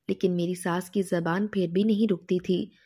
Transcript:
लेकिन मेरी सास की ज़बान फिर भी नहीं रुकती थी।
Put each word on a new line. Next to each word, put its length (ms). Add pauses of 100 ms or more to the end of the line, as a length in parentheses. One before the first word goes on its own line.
लेकिन 240
मेरी 240
सास 320
की 140
ज़बान 440
फिर 240
भी 120
नहीं 240
रुकती 320
थी। 320 (140)